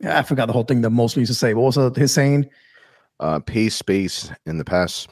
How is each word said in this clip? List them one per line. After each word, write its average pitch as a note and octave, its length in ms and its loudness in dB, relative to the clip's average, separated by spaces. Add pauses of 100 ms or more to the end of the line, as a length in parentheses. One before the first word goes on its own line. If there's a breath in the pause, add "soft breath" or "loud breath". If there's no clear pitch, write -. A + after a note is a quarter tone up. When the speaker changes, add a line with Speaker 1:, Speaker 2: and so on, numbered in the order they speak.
Speaker 1:
I D#3 200 0
forgot B2+ 220 -2
the A#2 80 -2
whole A#2 100 2
thing B2 180 0
that A2+ 100 2
Mosley A#2 300 2
used B2 100 0
to A#2 60 -2
say. A#2 160 0
What A#2 120 2
was C3 120 2
it, B2+ 180 2
his C#3+ 180 2
saying? C#3 360 2 (720 soft breath)
Speaker 2:
Uh, D#2 200 -2
pace, A2 360 -2
space, - 540 -4 (160)
in D#2+ 140 -6
the D2+ 40 -6
pass, F2+ 480 -2